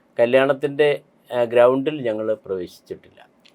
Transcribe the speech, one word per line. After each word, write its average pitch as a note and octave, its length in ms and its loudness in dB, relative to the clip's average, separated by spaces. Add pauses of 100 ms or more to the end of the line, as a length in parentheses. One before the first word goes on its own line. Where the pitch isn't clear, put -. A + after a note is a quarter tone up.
(220)
കല്യാണത്തിൻ്റെ, C#3 680 2 (460)
ഏഹ്, A#2+ 180 0
ഗ്രൗണ്ടിൽ C3+ 440 2 (120)
ഞങ്ങൾ A2 180 -4 (180)
പ്രവേശിച്ചിട്ടില്ല. F2+ 760 -12 (360)